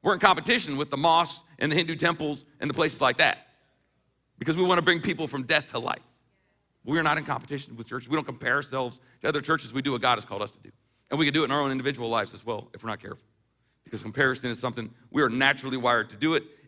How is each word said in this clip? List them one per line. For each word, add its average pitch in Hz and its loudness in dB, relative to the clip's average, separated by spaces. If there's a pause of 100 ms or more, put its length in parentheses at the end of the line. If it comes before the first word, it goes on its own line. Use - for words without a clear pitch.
We're 196 2
in 175 -4
competition 185 4
with 143 -4
the 139 -2
mosques 165 4 (140)
and 151 0
the 151 2
Hindu 165 0
temples 160 -2 (160)
and 147 -4
the 143 -4
places 165 0
like 127 2
that - 2 (880)
because 160 -2
we 180 2
wanna 180 4
bring 175 2
people 156 -4
from 131 -6
death 151 0
to 127 -6
life. - -6 (840)
We 151 0
are 160 2
not 156 2
in 143 -6
competition 135 -6
with 113 -14
churches. 123 -10
We 147 0
don't 151 -2
compare 127 -2
ourselves 131 -4 (200)
to 110 0
other 143 0
churches. 147 -2
We 135 -2
do 139 0
what 117 -2
God 123 4
has 104 -8
called 101 -6
us 101 -6
to - -20
do. - -20 (400)
And 143 -2
we 160 4
can 143 2
do 160 4
it 139 2
in 123 -2
our 147 4
own 139 2
individual 131 -2
lives 107 0
as 92 -18
well 107 -6
if 95 -16
we're 113 -8
not 101 -8
careful, - -14 (600)
because 104 -10
comparison 127 0
is 113 -6
something 117 -6 (180)
we 147 2
are 127 4
naturally 131 0
wired 120 2
to 104 -18
do 156 0
it, - 0 (240)